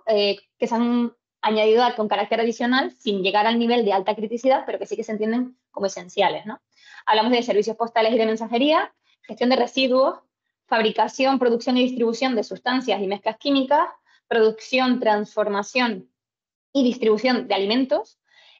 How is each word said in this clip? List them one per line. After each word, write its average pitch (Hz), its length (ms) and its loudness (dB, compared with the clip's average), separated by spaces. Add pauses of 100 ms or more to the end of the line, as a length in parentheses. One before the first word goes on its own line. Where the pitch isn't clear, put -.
eh, 202 300 2 (200)
que 240 100 -2
se 233 80 -4
han 240 380 0 (280)
añadido 220 420 4
a, 240 120 0
con 214 120 -2
carácter 208 340 -2
adicional, 240 500 0
sin 202 320 -4
llegar 208 240 2
al 233 120 2
nivel 233 260 2
de 196 80 2
alta 208 220 0
criticidad, 240 500 0
pero 226 120 -6
que - 80 -10
sí 202 100 -8
que 214 80 -6
se 220 100 -8
entienden 226 440 -4 (140)
como 202 140 -6
esenciales, 180 600 -2
¿no? 220 160 -14 (440)
Hablamos 220 260 2
de 240 120 2
servicios 214 320 0
postales 226 380 0
y 247 40 4
de 220 80 2
mensajería, 233 680 0 (280)
gestión 240 280 -2
de 254 60 4
residuos, 262 640 0 (480)
fabricación, 240 720 0
producción 247 380 0
y 247 60 4
distribución 254 520 -2
de 208 80 -2
sustancias 247 580 -4
y 196 60 -4
mezclas 208 300 -6
químicas, 285 500 2 (400)
producción, 226 720 0
transformación 208 1120 -2 (640)
y 277 100 2
distribución 220 640 0
de 202 60 -2
alimentos, 254 640 -2 (400)